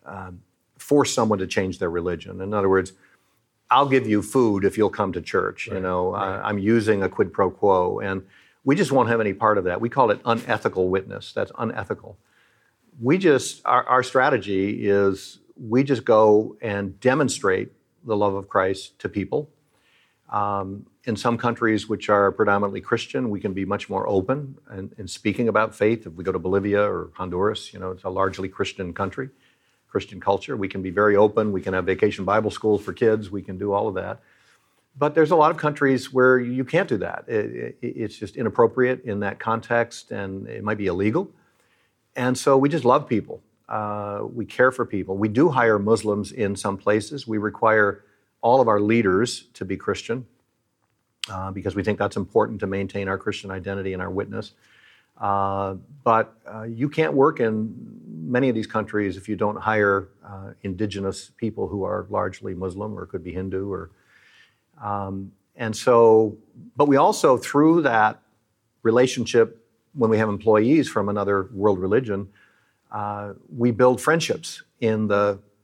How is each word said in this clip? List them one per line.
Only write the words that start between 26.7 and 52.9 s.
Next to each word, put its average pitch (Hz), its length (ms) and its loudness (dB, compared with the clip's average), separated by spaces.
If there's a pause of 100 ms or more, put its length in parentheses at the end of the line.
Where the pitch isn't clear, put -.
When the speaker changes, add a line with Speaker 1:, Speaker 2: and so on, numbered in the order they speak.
Speaker 1:
or 90 320 -4
Honduras, 104 580 -4
you - 60 -16
know, 95 140 -10
it's 90 120 -16
a 95 60 -6
largely 95 380 -2
Christian 92 440 -6
country, 101 380 -6 (580)
Christian 98 320 -6
culture. 101 360 -2
We 98 120 -6
can 98 140 -8
be 92 80 -6
very 104 260 4
open. 107 360 4
We 92 100 -4
can 92 120 -4
have 92 120 0
vacation 95 380 0
Bible 104 260 2
school 107 260 0
for 95 160 -6
kids. 110 380 0
We 101 100 -8
can 92 160 -12
do 101 160 -4
all 101 160 0
of 98 60 -6
that. 92 260 -8 (800)
But 147 160 0
there's 160 160 4
a 180 60 4
lot 156 160 6
of 160 60 -6
countries 139 540 0
where 127 280 6
you 123 240 -4
can't 165 240 0
do 123 100 0
that. 87 300 -6
It, 113 540 -4
it, 120 40 -8
it's 110 320 -8
just 104 180 -10
inappropriate 123 680 2
in 104 160 -4
that 101 180 -4
context, 113 720 -2
and 98 380 -8
it - 160 -10
might 107 140 -2
be 101 80 -2
illegal. 107 440 0 (840)
And 127 200 0
so 139 200 4
we 135 120 4
just 143 160 -2
love 135 240 4
people. - 340 -4 (260)
Uh, 104 520 -6 (140)
we 117 120 -8
care 127 260 2
for 123 140 -2
people. 95 320 -4
We 107 100 0
do 131 220 4
hire 117 280 4
Muslims 104 540 0
in 101 240 -4
some 98 220 -6
places. 107 500 -2
We 110 100 -2
require 107 640 2 (380)
all 123 200 4
of 120 80 4
our 104 120 4
leaders 107 640 2 (100)
to - 100 -10
be 92 120 -6
Christian, 113 480 -6 (1080)
uh, 95 200 -8
because 95 240 -6
we 98 80 -4
think 101 160 -2
that's 104 180 -4
important 107 440 -2
to 104 60 -6
maintain 98 420 -6